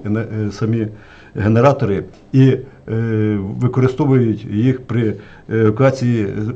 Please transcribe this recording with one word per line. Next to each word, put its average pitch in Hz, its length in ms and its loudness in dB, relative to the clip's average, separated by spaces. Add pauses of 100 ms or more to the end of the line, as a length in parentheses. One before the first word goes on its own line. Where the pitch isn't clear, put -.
ене-, 110 220 -4 (200)
е, 101 60 -6
самі 110 360 -2 (460)
генератори 110 720 2 (280)
і, 131 240 6 (320)
е, 110 500 -2 (220)
використовують 127 920 0
їх 123 280 0
при 110 340 -2 (360)
евакуації 113 800 2 (280)